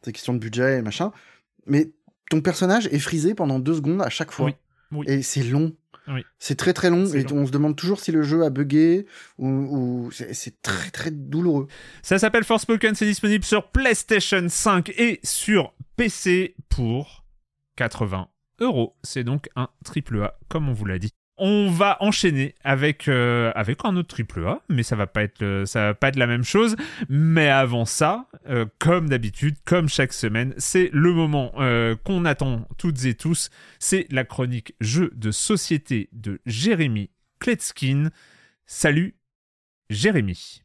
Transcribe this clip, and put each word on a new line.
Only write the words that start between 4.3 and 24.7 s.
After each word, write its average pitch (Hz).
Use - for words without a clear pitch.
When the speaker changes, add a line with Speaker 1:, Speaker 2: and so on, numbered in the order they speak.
Speaker 1:
fois. 131
Speaker 2:
Oui, 143
oui. 147
Speaker 1:
Et 135
c'est 131
long. 151
Speaker 2:
Oui. 131
Speaker 1:
C'est -
très, 180
très 180
long 180
Speaker 2:
C'est 143
Speaker 1:
et -
Speaker 2:
long. 139
Speaker 1:
on 143
se 131
demande 147
toujours 190
si -
le 156
jeu 160
a 151
bugué 156
ou, 131
ou 127
c'est, 117
c'est -
très, 98
très -
douloureux. 143
Speaker 2:
Ça 190
s'appelle 220
Forspoken, 220
c'est 214
disponible 208
sur -
PlayStation 208
cinq 185
et 233
sur -
P 233
C 185
pour 127
quatre-vingts 95
euros. 170
C'est -
donc 131
un 127
triple 117
A, 101
comme 151
on 127
vous 104
l'a 92
dit. 104
On 202
va 190
enchaîner 160
avec, 139
euh, 120
avec 110
un 196
autre 170
triple 95
A, 170
mais 127